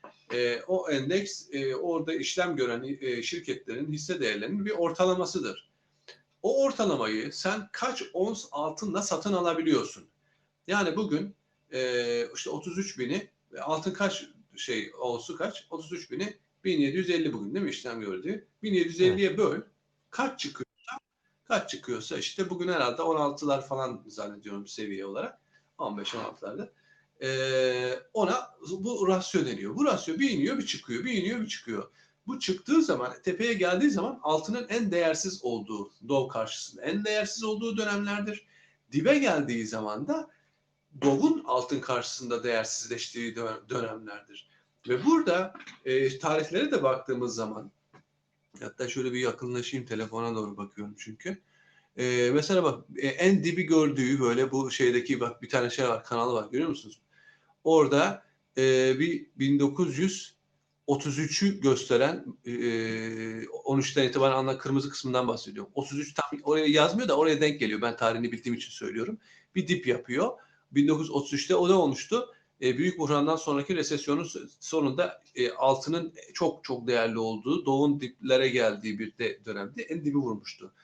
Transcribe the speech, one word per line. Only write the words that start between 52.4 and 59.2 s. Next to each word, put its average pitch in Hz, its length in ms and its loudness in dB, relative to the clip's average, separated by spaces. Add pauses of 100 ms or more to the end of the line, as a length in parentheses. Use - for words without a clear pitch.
bak, 135 220 2 (120)
e, 139 100 0
en 180 360 4
dibi 170 200 0
gördüğü 139 560 4
böyle 127 320 4
bu 135 200 0
şeydeki, 123 480 2
bak 117 220 -4
bir 113 80 -12
tane 120 200 2
şey 127 180 0
var, 113 160 0
kanalı 120 300 -2
var, 107 180 -2
görüyor 151 180 -2
musunuz? - 320 -10 (640)
Orada, 156 640 6 (320)
e, 131 420 6
bir 165 360 -2